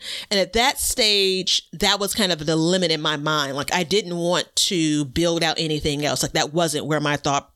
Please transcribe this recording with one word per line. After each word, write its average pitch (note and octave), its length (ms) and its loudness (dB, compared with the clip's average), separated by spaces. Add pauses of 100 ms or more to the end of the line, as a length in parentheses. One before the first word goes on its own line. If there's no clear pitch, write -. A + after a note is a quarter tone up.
(300)
And G3+ 100 2
at F#3 140 0
that B3 240 2
stage, G3 960 0
that G3 260 0
was G3 140 -2
kind F#3+ 180 2
of D#3 140 -4
the D#3+ 100 2
limit E3+ 360 2
in D#3 100 -2
my D3+ 160 0
mind. D3 380 -2
Like, C#3 180 -2
I F3+ 80 2
didn't F3 340 0
want E3+ 420 0
to D#3 480 2
build E3 360 0
out E3 180 2
anything D3+ 460 -2
else. C3 160 -2
Like, D3 120 -4
that D3+ 200 -2
wasn't D3+ 320 0
where D3+ 140 0
my D3 180 0
thought C#3 380 -2